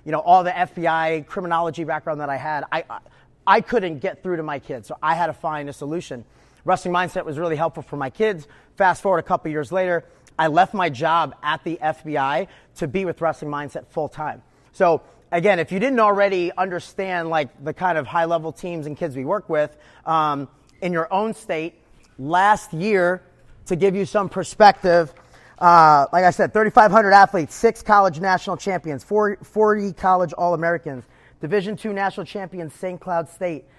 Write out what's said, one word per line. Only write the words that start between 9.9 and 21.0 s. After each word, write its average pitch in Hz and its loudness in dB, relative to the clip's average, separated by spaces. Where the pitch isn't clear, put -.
I 160 2
left 165 2
my 185 0
job 156 -2
at 151 -4
the 165 -8
F 156 -6
B 151 -6
I 147 -2
to 170 -6
be 190 -4
with 165 -8
Wrestling 156 -4
Mindset 147 -10
full 151 -6
time. 151 -10
So 170 2
again, 175 2
if 160 -6
you 185 -4
didn't 254 0
already 196 2
understand, 180 -6
like, 151 -4
the 147 -8
kind 175 -2
of 135 -6
high 165 -2
level 165 -2
teams 165 -10
and 147 -10
kids 151 -8
we 131 -8
work 196 -4
with, 151 -2
um, 151 -2
in 180 -4
your 165 -2